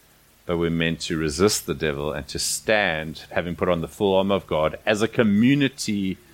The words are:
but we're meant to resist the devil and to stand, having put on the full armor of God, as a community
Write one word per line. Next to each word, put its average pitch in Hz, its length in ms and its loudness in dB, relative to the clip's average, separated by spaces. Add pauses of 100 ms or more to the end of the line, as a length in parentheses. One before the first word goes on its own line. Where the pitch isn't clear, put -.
(460)
but 87 120 -2
we're 82 140 0
meant 82 300 0
to 85 160 -4
resist 80 480 0
the 87 80 -4
devil 73 400 -2
and 73 160 -8
to 78 100 -8
stand, 80 920 -2
having 87 260 -4
put 90 140 0
on 87 120 2
the 82 80 -6
full 98 260 2
armor 98 200 2
of 90 120 -4
God, 78 380 0
as 107 160 2
a 113 60 4
community 110 1120 2 (160)